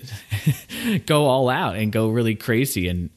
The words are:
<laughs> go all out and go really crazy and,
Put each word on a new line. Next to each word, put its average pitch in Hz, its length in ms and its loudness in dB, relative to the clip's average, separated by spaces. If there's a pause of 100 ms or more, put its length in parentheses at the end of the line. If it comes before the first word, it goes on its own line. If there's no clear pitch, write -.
(520)
<laughs> - 540 -4
go 147 200 2
all 131 220 4
out 127 280 -2
and 107 160 -2
go 110 160 2
really 113 260 2
crazy 110 540 0
and, 87 280 -2